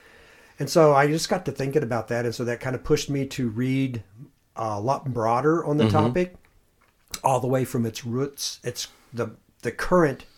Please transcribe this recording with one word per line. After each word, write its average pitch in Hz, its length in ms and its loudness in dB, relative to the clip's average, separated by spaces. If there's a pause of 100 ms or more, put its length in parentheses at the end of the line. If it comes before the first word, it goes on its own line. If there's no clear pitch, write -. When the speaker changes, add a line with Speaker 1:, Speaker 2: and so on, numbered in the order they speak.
(600)
Speaker 1:
And 143 100 -4
so 156 240 8
I 139 140 6
just 160 220 0
got 185 160 -2
to 139 80 -4
thinking 139 300 0
about 117 260 -4
that. 120 160 -2
And 117 100 -4
so 127 100 -6
that 117 140 -4
kind 131 160 -6
of 120 80 -8
pushed 151 260 0
me 139 180 -2
to 127 220 -4
read 127 540 -2 (540)
a 107 220 -4
lot 131 340 -2
broader 127 520 2
on 151 120 0
the 151 80 4
Speaker 2:
Mm-hmm. 107 120 2
Speaker 1:
topic, 180 380 0 (880)
all 131 160 2
the 123 80 -4
way 131 180 0
from 120 200 -2
its 110 200 -8
roots, 131 580 -6
it's - 240 -8 (260)
the, 117 180 -6 (320)
the 120 80 -2
current, 165 540 2 (120)